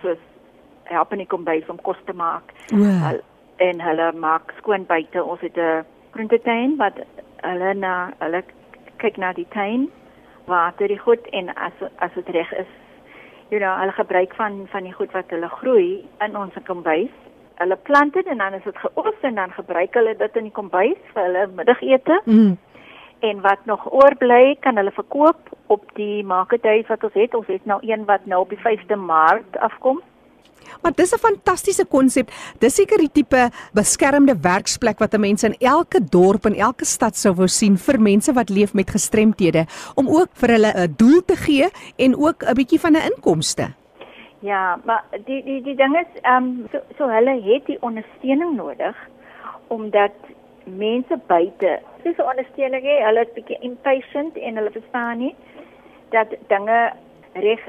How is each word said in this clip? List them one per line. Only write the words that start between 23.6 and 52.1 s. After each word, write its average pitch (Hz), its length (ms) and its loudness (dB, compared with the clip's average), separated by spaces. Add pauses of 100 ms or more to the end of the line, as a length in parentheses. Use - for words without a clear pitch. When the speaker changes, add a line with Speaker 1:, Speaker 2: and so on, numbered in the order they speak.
Speaker 1:
nog 214 260 -6
oorbly, 262 680 6
kan 254 160 0
hulle 196 140 0
verkoop 294 600 0 (160)
op - 280 -2
die 208 300 -6
markethuis 214 640 0
wat 220 160 -6
ons 214 100 -4
het. 220 200 0
Ons 220 120 -4
het 190 200 -6
nou 202 160 -2
een 220 220 -4
wat 202 220 0
nou 185 140 -2
op 185 80 -2
die 196 100 -12
vyfde 214 380 -4
Maart 175 640 0
afkom. 262 420 -2 (800)
Speaker 2:
Maar 339 120 -2
dis 359 180 2
'n 453 60 0
fantastiese 403 680 0
konsep. 262 460 2 (280)
Dis - 160 4
seker 403 240 4
die 311 140 2
tipe 254 380 4 (240)
beskermde 277 680 4
werksplek 196 580 0
wat 214 160 0
'n 214 60 4
mens 202 240 0
in 214 160 2
elke 294 400 2 (100)
dorp 185 360 4
en 208 80 2
elke 233 300 -2
stad - 320 -2
sou 196 180 2
wou 185 140 2
sien 202 280 4
vir 269 240 2
mense 208 320 4
wat 240 160 0
leef 202 260 2
met 190 160 0
gestremthede, 196 760 2 (280)
om 269 140 0
ook 339 240 4
vir - 160 0
hulle 214 260 4
'n 175 220 0
doel 285 280 6
te 359 120 0
gee 285 320 2 (280)
en 254 200 2
ook 302 280 0
'n 254 100 0
bietjie 277 260 2
van 330 120 2
'n 294 200 2
inkomste. 156 600 -2 (680)
Speaker 1:
Ja, 190 440 -2
maar 226 200 -2 (220)
die, 269 180 -6
die, 269 180 -8
die 269 140 -8
ding 269 200 2
is, 349 260 -6
ehm, 254 500 0
so, 294 60 -4 (200)
so 294 100 -2
hulle 240 340 2
het 226 240 0
die 285 140 -6
ondersteuning 262 760 -4
nodig, 160 400 -6 (720)
omdat 208 440 0 (520)
mense 226 640 -4
buite, 180 540 0 (220)
dis 339 140 -4